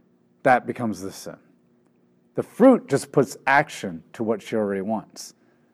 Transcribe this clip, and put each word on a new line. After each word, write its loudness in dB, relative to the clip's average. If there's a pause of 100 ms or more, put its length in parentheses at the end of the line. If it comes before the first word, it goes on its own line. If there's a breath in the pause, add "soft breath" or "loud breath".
(420)
that 4
becomes -6
the -10
sin. -16 (960)
The -2
fruit 4
just -4
puts 0
action 0 (100)
to -10
what -4
she -6
already -2
wants. -10 (420)